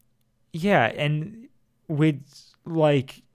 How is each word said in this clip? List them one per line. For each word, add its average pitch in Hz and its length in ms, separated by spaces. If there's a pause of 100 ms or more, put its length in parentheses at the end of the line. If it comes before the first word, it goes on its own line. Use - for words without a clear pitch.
(520)
yeah, 170 340
and 156 640 (400)
Wit, 151 320 (440)
like, 151 580 (120)